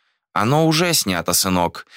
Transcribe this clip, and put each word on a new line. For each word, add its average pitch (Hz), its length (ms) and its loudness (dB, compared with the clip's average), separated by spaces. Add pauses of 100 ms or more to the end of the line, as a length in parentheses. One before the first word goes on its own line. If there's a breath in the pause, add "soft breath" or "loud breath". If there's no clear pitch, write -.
(340)
«Оно 135 320 2
уже 160 280 0
снято, 90 400 -2
сынок. 90 520 0 (120)